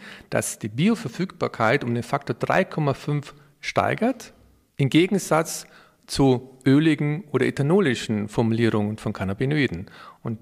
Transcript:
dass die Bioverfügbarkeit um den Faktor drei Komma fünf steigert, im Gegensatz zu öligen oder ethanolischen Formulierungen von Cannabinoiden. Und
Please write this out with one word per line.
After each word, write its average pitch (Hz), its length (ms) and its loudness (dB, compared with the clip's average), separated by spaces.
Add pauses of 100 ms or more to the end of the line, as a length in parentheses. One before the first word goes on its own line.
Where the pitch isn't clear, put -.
(300)
dass - 280 -2
die 113 120 -8
Bioverfügbarkeit 135 1120 0
um 120 100 -2
den 120 100 -2
Faktor - 360 -4
drei 175 240 2
Komma 151 300 -2
fünf 147 400 -6 (260)
steigert, 139 720 -2 (460)
im 139 120 0
Gegensatz 165 760 0 (380)
zu 127 600 2
öligen 147 680 2
oder 123 120 2
ethanolischen 123 840 0
Formulierungen 110 680 0
von - 160 -6
Cannabinoiden. 107 760 -2 (360)
Und 113 180 -6